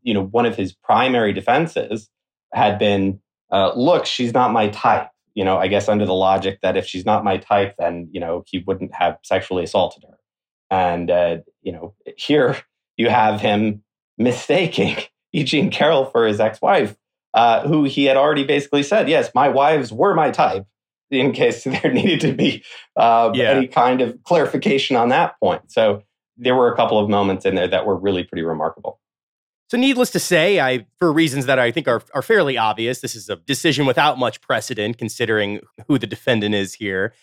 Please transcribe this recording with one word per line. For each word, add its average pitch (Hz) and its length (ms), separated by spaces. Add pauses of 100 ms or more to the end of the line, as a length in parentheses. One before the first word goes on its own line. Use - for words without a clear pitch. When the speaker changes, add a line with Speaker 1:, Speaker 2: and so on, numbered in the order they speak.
Speaker 1:
you 120 100
know, 98 120
one 113 200
of 110 120
his 92 180
primary 117 580
defenses 143 800 (420)
had 104 260
been, 101 400 (320)
uh, 98 240
"Look, 151 300
she's 120 300
not 123 180
my 107 160
type." - 400 (260)
You 98 120
know, 95 100
I 90 100
guess 101 220
under 104 160
the 92 80
logic 95 480
that 92 160
if 92 80
she's 92 220
not 104 180
my 95 140
type, 98 400
then, 85 340
you 90 80
know, 85 260
he 92 200
wouldn't 92 280
have 85 300
sexually 92 400
assaulted - 420
her. - 120 (520)
And, 87 400
uh, 87 260 (260)
you 90 100
know, 85 220 (240)
here 143 400 (400)
you 117 100
have 107 320
him 107 420 (360)
mistaking 123 800 (180)
<laughs> - 160
E. 156 100
Jean 135 280
Carroll 143 340
for 117 220
his 107 120
ex-wife, 110 580 (360)
uh, 113 340
who 151 180
he 139 200
had 135 140
already 143 260
basically 143 380
said, 196 260
"Yes, 147 260
my 139 140
wives 139 420
were 156 220
my 156 180
type," - 360 (440)
in 131 220
case 120 320
<laughs> - 180
there 143 100
needed 160 280
to 156 140
be, - 280 (340)
uh, 117 360
Speaker 2:
Yeah. 120 200
Speaker 1:
any 131 160
kind 127 340
of 113 220
clarification 139 720
on 120 120
that 156 320
point. 90 320
So 104 300 (340)
there 123 180
were 123 160
a - 60
couple 113 220
of 104 100
moments 98 380
in 92 80
there 98 140
that 92 180
were 95 120
really 92 240
pretty 85 200
remarkable. 80 560 (720)
Speaker 2:
So 240 80
needless 247 320
to 180 100
say, 180 400
I, 131 260 (120)
for 175 120
reasons 143 360
that 135 120
I 120 120
think 135 180
are, 117 140 (100)
are 143 80
fairly 147 380
obvious, 113 420
this 117 140
is 104 160
a 98 60
decision 139 500
without 139 320
much 120 240
precedent 113 560
considering 107 640 (280)
who 143 100
the 117 80
defendant 104 480
is 98 200
here. 101 480